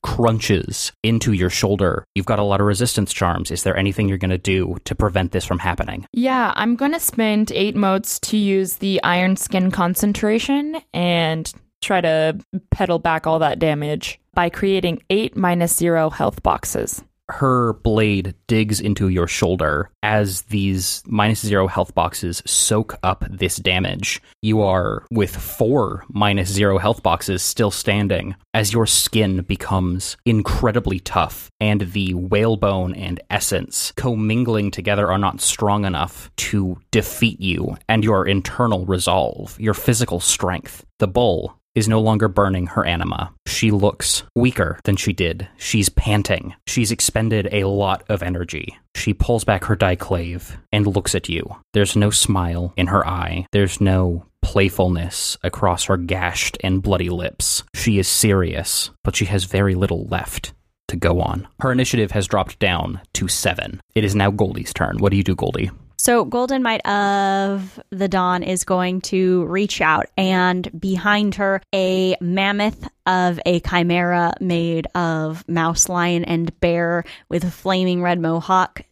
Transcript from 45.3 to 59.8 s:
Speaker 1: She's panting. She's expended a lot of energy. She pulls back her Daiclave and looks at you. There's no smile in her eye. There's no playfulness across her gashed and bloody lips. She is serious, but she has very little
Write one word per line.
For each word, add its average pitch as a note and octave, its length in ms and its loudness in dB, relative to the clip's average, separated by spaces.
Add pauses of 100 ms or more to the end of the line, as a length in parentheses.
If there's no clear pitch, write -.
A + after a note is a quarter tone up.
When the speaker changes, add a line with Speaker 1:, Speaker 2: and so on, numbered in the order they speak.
Speaker 1:
She's G2 320 0
panting. G2+ 640 0 (120)
She's A2+ 240 0
expended A2 640 0
a G2+ 120 2
lot G2 440 0
of G#2 140 0
energy. F2 560 -6 (160)
She - 180 -2
pulls A#2 320 0
back G2 200 0
her G#2+ 120 0
Daiclave F2+ 800 -2 (160)
and G#2 140 2
looks G2 280 0
at F#2 140 -4
you. E2 140 -4 (320)
There's G2+ 200 4
no G#2 140 4
smile F2 720 0
in F2+ 80 2
her F#2+ 200 2
eye. F2 460 -4
There's G2+ 260 2
no F#2 460 2 (160)
playfulness F2+ 1040 0
across F2+ 420 0
her F#2+ 140 2
gashed F2 680 -2
and F#2+ 180 0
bloody F2+ 280 0
lips. - 520 -4 (120)
She G#2 240 0
is F#2+ 100 0
serious, F#2 840 0 (140)
but - 100 -2
she G#2 120 0
has F#2+ 180 0
very F#2+ 300 2
little F#2 320 -2